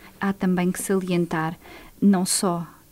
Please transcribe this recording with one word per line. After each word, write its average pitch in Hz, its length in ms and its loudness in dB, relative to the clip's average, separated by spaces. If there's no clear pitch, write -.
há 196 100 0
também 185 400 0
que - 80 -6
salientar 175 800 -2
não 196 240 4
só 170 440 -2